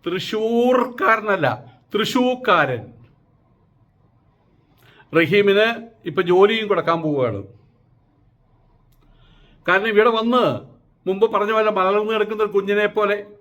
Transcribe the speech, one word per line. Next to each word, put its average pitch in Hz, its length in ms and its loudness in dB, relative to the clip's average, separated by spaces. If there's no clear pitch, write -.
തൃശ്ശൂർക്കാരനല്ല, 226 1400 0
തൃശ്ശൂർക്കാരൻ 208 880 0
റഹീമിന് 202 500 4
ഇപ്പൊ 175 120 -2
ജോലിയും 208 400 4
കൊടുക്കാൻ 170 340 0
പോവുകയാണ്. 127 360 -2
കാരണം 190 260 0
ഇവിടെ 214 240 4
വന്ന് 233 260 2
മുമ്പ് 196 260 2
പറഞ്ഞ 208 240 0
പോലെ 214 200 0
മലർന്നു 208 360 0
കിടക്കുന്ന 214 320 -2
ഒരു 202 100 -10
കുഞ്ഞിനെ 202 400 0
പോലെ 208 220 -2